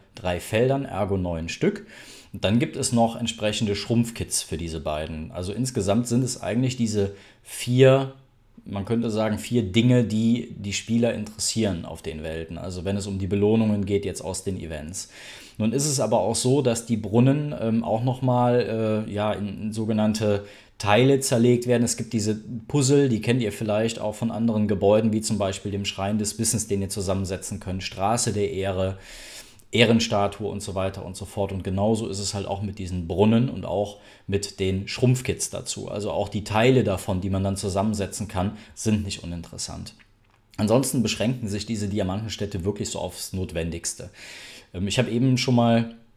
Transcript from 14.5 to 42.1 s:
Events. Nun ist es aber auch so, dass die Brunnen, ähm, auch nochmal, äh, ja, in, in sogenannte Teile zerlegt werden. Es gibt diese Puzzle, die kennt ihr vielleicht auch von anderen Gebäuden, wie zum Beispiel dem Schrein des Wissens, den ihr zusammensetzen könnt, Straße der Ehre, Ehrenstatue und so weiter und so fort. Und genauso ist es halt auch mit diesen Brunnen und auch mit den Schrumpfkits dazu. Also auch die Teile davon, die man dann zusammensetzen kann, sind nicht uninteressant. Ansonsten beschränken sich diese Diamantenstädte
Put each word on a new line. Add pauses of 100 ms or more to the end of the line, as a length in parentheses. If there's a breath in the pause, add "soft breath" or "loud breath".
Events. (480 loud breath)
Nun
ist
es
aber
auch
so,
dass
die
Brunnen,
ähm,
auch
nochmal,
äh,
ja,
in,
in
sogenannte (340 loud breath)
Teile
zerlegt
werden.
Es
gibt
diese (260)
Puzzle,
die
kennt
ihr
vielleicht
auch
von
anderen
Gebäuden,
wie
zum
Beispiel
dem
Schrein
des
Wissens,
den
ihr
zusammensetzen
könnt,
Straße
der
Ehre, (760 loud breath)
Ehrenstatue
und
so
weiter
und
so
fort.
Und
genauso
ist
es
halt
auch
mit
diesen
Brunnen
und
auch (280 loud breath)
mit
den
Schrumpfkits
dazu.
Also
auch
die
Teile
davon,
die
man
dann
zusammensetzen
kann, (180 loud breath)
sind
nicht
uninteressant. (600)
Ansonsten
beschränken
sich
diese
Diamantenstädte